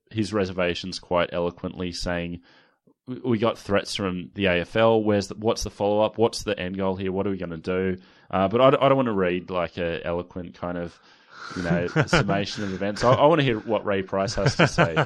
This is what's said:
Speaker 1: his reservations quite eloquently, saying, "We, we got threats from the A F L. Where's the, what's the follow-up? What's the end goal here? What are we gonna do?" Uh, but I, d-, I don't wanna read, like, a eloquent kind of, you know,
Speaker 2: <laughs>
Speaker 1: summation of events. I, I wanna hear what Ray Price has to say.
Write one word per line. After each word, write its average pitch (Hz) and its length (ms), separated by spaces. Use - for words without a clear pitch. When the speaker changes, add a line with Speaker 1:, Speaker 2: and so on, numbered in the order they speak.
Speaker 1:
his 104 220
reservations 90 680
quite 87 320
eloquently, 87 600
saying, 87 500
"We, 127 160
we 120 160
got 110 180
threats - 380
from 90 400
the 98 120
A 87 140
F - 140
L. 113 280
Where's 104 240
the, 101 80
what's 107 280
the 104 80
follow-up? 104 480
What's 113 240
the 101 160
end 92 180
goal 95 180
here? 95 160
What 98 140
are 101 60
we 95 60
gonna 87 200
do?" 92 400
Uh, 95 180
but 117 140
I, 131 100
d-, 143 80
I 135 100
don't 135 80
wanna 120 160
read, 90 380
like, 87 260
a 85 280
eloquent 87 500
kind 87 220
of, 85 220
you 90 60
know, 87 240
Speaker 2:
<laughs> - 200
Speaker 1:
summation 101 560
of 95 100
events. 98 300
I, 123 100
I 131 120
wanna 151 180
hear 120 160
what 104 260
Ray 98 180
Price 98 320
has 98 220
to 165 100
say. 156 380